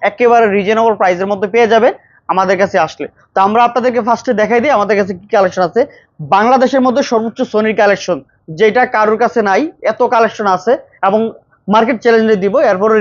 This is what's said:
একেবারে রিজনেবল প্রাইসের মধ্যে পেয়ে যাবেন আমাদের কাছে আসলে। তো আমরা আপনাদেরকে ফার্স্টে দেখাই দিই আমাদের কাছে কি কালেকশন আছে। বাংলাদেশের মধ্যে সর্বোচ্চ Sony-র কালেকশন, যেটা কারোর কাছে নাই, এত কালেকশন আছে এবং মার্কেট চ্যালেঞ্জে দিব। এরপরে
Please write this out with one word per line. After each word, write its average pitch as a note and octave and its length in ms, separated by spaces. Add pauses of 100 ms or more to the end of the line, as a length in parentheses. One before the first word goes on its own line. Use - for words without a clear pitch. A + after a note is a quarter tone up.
একেবারে A#3 500
রিজনেবল G#3+ 440
প্রাইসের F#3 320
মধ্যে G3+ 220
পেয়ে A3+ 240
যাবেন A3+ 200 (360)
আমাদের F#3 300
কাছে G3 200
আসলে। D#3 280 (280)
তো F#3+ 60
আমরা G#3+ 240
আপনাদেরকে A#3 380
ফার্স্টে A#3+ 300
দেখাই G#3+ 280
দিই C#4+ 100
আমাদের G#3 260
কাছে G3 180
কি F3 120
কালেকশন F#3 360
আছে। F3 180 (400)
বাংলাদেশের A#3+ 600
মধ্যে B3 220
সর্বোচ্চ A3+ 380
Sony-র G#3+ 360
কালেকশন, G3 420 (300)
যেটা G3+ 380
কারোর G#3+ 300
কাছে A#3 260
নাই, G3 200 (200)
এত A3 200
কালেকশন A3+ 440
আছে F#3+ 260 (360)
এবং A3 240 (360)
মার্কেট A3 320
চ্যালেঞ্জে A3+ 360
দিব। F#3+ 220
এরপরে G#3+ 420